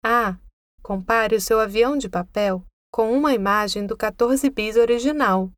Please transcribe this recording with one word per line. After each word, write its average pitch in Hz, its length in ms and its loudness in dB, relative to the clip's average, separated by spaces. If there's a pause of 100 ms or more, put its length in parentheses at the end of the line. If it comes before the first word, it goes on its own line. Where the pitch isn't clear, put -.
Ah, 226 360 0 (440)
compare 214 540 0
o 202 40 0
seu 220 200 0
avião 226 360 2
de 262 120 -6
papel 185 560 -4 (260)
com 226 220 0
uma 285 200 2
imagem 202 540 -2
do 220 100 -6
quatorze 240 540 0
bis 214 260 -2
original. 233 800 2